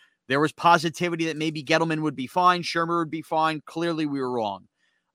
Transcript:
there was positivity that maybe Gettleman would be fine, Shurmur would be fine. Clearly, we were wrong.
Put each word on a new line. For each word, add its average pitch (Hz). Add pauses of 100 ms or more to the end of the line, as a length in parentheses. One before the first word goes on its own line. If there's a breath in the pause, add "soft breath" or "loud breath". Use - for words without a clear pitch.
(280 soft breath)
there 135
was 151
positivity 170
that 151
maybe 156
Gettleman 160
would 147
be 127
fine, 180
Shurmur 170
would 160
be 160
fine. 156
Clearly, 165
we 139
were 127
wrong. 101 (480)